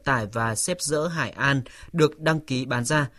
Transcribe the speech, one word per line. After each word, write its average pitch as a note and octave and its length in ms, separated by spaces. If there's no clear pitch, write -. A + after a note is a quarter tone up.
tải B2 280
và A2+ 220
xếp - 260
dỡ D3+ 260
Hải D#3+ 240
An C3+ 320
được D#3 280
đăng D#3 200
ký C3 260
bán C#3 180
ra. D3 240